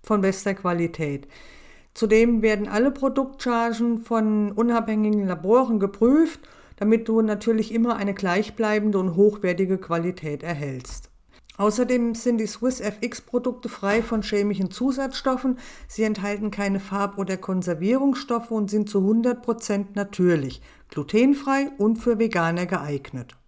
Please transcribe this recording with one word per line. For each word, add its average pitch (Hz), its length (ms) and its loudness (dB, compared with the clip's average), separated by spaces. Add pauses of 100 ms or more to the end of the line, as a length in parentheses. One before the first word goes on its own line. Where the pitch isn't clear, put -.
von 208 200 0
bester 190 320 0
Qualität. 165 720 -2 (680)
Zudem 226 480 4
werden 208 280 2
alle 226 200 2
Produktchargen 240 1080 -2
von 214 540 0
unabhängigen 214 760 0
Laboren 214 500 2
geprüft, 247 640 2 (380)
damit 226 320 2
du 220 120 4
natürlich 220 520 0
immer 233 240 2
eine 202 160 -2
gleichbleibende 208 840 0
und 185 200 0
hochwertige 190 600 2
Qualität 165 640 -4
erhältst. 139 680 -8 (480)
Außerdem 233 580 2
sind 233 220 0
die 214 100 0
Swiss 254 320 -2
F 202 220 -6
X 233 180 -6
Produkte 247 480 -4
frei 208 340 0
von 226 200 -2
chemischen 202 500 0
Zusatzstoffen. 262 840 -2 (320)
Sie 214 140 -4
enthalten 208 460 -4
keine 196 300 -2
Farb- 196 380 -4
oder 190 180 -2
Konservierungsstoffe 220 1160 0
und 208 200 -2
sind 208 180 0
zu 196 120 2
hundert 233 400 2
Prozent 208 560 -4
natürlich, 175 640 0 (280)
glutenfrei 269 880 2
und 220 200 2
für 233 200 0
Veganer 175 500 0
geeignet. 143 680 -6 (120)